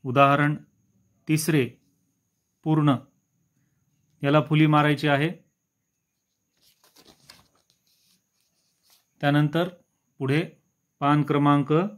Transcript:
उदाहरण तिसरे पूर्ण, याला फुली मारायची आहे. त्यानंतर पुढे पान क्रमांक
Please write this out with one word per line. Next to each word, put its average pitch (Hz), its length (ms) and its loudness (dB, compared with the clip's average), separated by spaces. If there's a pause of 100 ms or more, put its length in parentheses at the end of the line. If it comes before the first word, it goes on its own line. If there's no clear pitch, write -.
उदाहरण 143 500 -4 (760)
तिसरे 156 500 -4 (880)
पूर्ण, 151 300 0 (1300)
याला 143 180 2
फुली 151 260 2
मारायची 147 420 2
आहे. 143 400 -2 (3750)
त्यानंतर 151 480 0 (520)
पुढे 143 220 0 (580)
पान 147 220 2
क्रमांक 143 500 0 (240)